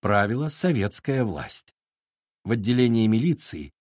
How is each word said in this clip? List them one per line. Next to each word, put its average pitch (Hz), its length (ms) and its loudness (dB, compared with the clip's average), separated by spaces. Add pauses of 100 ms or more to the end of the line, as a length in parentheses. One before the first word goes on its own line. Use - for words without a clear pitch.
Правила 104 480 0
советская 135 760 -2
власть. - 500 -8 (680)
В 98 80 -2
отделение 117 560 2
милиции 110 720 -2